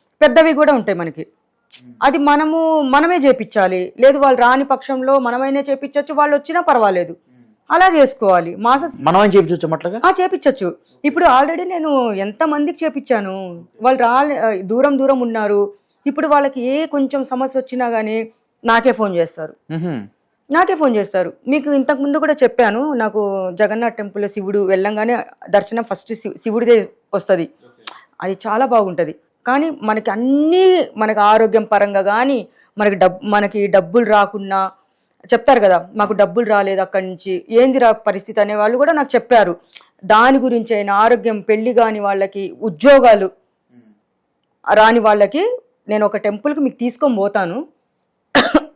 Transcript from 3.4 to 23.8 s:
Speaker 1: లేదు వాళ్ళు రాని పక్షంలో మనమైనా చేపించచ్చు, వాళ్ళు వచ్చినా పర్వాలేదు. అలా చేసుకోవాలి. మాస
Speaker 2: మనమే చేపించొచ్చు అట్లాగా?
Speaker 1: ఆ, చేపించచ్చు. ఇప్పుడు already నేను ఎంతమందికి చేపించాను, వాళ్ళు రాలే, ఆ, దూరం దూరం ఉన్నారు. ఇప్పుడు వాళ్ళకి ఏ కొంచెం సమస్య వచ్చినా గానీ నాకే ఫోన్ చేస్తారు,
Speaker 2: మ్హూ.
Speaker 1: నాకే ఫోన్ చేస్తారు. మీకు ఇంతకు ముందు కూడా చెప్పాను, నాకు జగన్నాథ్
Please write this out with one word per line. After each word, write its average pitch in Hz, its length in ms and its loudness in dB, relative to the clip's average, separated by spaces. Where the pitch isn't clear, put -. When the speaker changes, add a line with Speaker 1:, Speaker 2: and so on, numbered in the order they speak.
Speaker 1:
లేదు 269 180 6
వాళ్ళు 262 220 4
రాని 254 240 4
పక్షంలో 269 540 -2
మనమైనా 262 420 -2
చేపించచ్చు, 277 540 -4
వాళ్ళు 294 220 2
వచ్చినా 320 240 -4
పర్వాలేదు. 202 560 0
అలా 349 260 4
చేసుకోవాలి. 185 600 2
మాస 233 440 0
Speaker 2:
మనమే 175 260 2
చేపించొచ్చు 170 480 0
అట్లాగా? 180 300 -6
Speaker 1:
ఆ, 370 160 4
చేపించచ్చు. 277 560 -2
ఇప్పుడు 302 200 0
already 302 440 2
నేను 294 440 -2
ఎంతమందికి 294 720 -4
చేపించాను, 190 800 -6
వాళ్ళు 247 200 2
రాలే, 262 360 0
ఆ, 220 240 -2
దూరం 262 360 0
దూరం 269 220 0
ఉన్నారు. 208 520 -2
ఇప్పుడు 285 200 -4
వాళ్ళకి 277 340 0
ఏ 277 260 -4
కొంచెం 277 380 -4
సమస్య 262 340 -6
వచ్చినా 254 280 -6
గానీ 226 440 -6
నాకే 233 280 2
ఫోన్ 202 240 -4
చేస్తారు, 160 380 -6
Speaker 2:
మ్హూ. 160 180 -6
Speaker 1:
నాకే 370 200 2
ఫోన్ 285 220 0
చేస్తారు. 185 360 -4
మీకు 285 240 -2
ఇంతకు 269 300 0
ముందు 285 160 -2
కూడా 302 240 0
చెప్పాను, 240 500 0
నాకు 208 640 -4
జగన్నాథ్ 214 400 -2